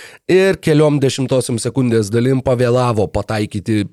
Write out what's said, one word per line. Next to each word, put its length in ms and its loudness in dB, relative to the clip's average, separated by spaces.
ir 320 2
keliom 480 2
dešimtosiom 560 -2
sekundės 480 0
dalim 320 0
pavėlavo 720 0
pataikyti 680 -2